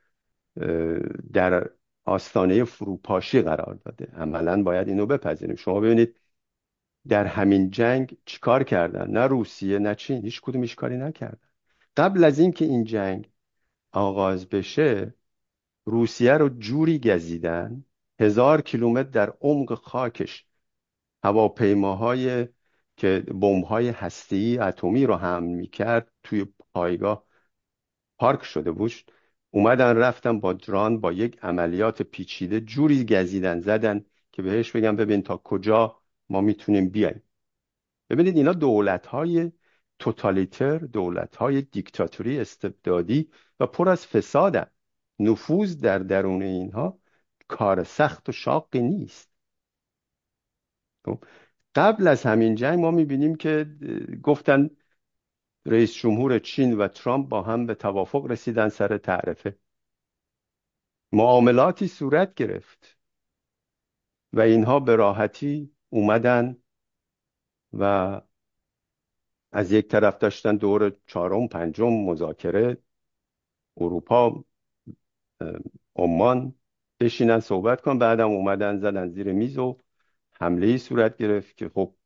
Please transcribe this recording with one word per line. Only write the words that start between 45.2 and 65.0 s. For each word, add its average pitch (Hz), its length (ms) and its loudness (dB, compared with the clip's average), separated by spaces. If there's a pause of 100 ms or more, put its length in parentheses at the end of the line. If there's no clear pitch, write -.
در 95 180 2
درون 95 420 -2
اینها 98 580 -6 (480)
کار 95 360 0
سخت - 460 -2
و - 20 -6
شاقی 135 500 -4
نیست. 160 500 -6 (1700)
خب، - 180 -8 (520)
قبل 196 320 4
از 139 160 4
همین 113 320 2
جنگ 139 240 0
ما 165 120 2
می‌بینیم 151 440 0
که، 151 460 -4
اه، 135 340 -10
گفتن 147 540 2 (960)
رئیس 113 280 4
جمهور 120 460 0
چین 123 380 0
و 101 100 0
ترامپ 131 420 -4
با 110 120 -4
هم 117 240 -4
به 113 100 -6
توافق 101 500 -2
رسیدن 113 440 -2
سر 101 280 -2
تعرفه. 92 600 -6 (1500)
معاملاتی 123 760 6
صورت 156 460 -2
گرفت - 640 -10 (1400)
و 110 80 2
اینها 113 380 4
به 120 160 4
راحتی 113 760 0 (180)